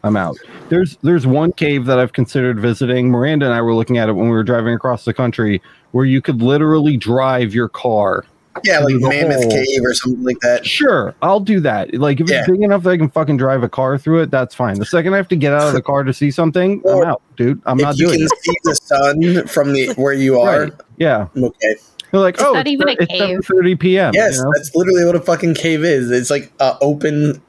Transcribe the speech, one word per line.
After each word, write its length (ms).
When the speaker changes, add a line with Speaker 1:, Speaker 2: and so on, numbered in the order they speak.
Speaker 1:
I'm 140
out. 220
There's, 320
there's 240
one 260
cave 340
that 120
I've 160
considered 460
visiting. 500
Miranda 340
and 100
I 60
were 140
looking 240
at 100
it 40
when 140
we 60
were 120
driving 280
across 320
the 80
country, 480
where 160
you 160
could 180
literally 560
drive 580
your 140
car 560
Speaker 2:
Yeah, 140
like 140
Speaker 1:
through 80
the 100
Speaker 2:
Mammoth 320
Speaker 1:
hole. 80
Speaker 2:
Cave 340
or 80
something 320
like 160
that. 240
Speaker 1:
Sure, 560
I'll 200
do 200
that. 320
Like, 280
if 100
Speaker 2:
Yeah. 80
Speaker 1:
it's 120
big 120
enough 220
that 80
I 40
can 140
fucking 260
drive 260
a 60
car 300
through 240
it, 80
that's 240
fine. 240
The 80
second 260
I 60
have 100
to 80
get 160
out 160
of 60
the 80
car 220
to 100
see 160
something, 580
I'm 60
Speaker 2:
Or 120
Speaker 1:
out, 140
dude. 300
I'm 120
Speaker 2:
if 60
Speaker 1:
not 140
Speaker 2:
you 80
Speaker 1:
doing 140
Speaker 2:
can 80
Speaker 1:
it. 120
Speaker 2:
see 140
the 120
sun 680
from 280
the, 220
where 180
you 260
are, 220
Speaker 1:
Right. 100
Yeah. 300
Speaker 2:
I'm 80
okay. 300
Speaker 1:
They're 80
like, 160
Speaker 3:
It's 80
Speaker 1:
"Oh, 80
Speaker 3:
not 140
Speaker 1:
it's 60
Speaker 3:
even 160
a 60
Speaker 1:
thir-, 80
it's 100
Speaker 3:
cave. 80
Speaker 1:
seven 220
thirty 320
P 240
M," 160
Speaker 2:
Yes, 240
Speaker 1:
you 60
know? 100
Speaker 2:
that's 220
literally 280
what 120
a 40
fucking 340
cave 300
is. 260
It's, 200
like, 300
a 200
open 680